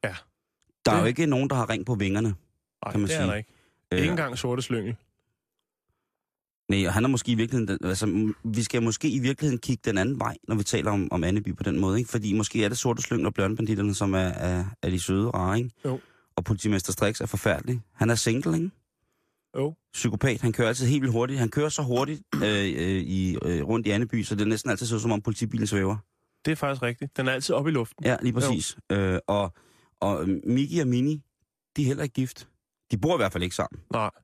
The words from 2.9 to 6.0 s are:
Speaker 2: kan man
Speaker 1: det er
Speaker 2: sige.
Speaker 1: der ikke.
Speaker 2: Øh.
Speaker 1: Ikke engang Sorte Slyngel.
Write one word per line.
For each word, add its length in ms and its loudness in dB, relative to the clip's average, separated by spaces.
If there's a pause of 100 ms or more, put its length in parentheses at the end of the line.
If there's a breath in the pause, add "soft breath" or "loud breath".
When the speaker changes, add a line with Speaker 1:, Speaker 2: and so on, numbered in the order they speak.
Speaker 2:
kan 80 0
man 80 0
Speaker 1:
det 80 0
er 40 -2
Speaker 2:
sige. 100 0
Speaker 1:
der 60 -2
ikke. 140 -10 (420 soft breath)
Speaker 2:
Øh. 60 2
Speaker 1:
Ikke 120 2
engang 280 -2
Sorte 240 -2
Slyngel. 340 -4 (1700)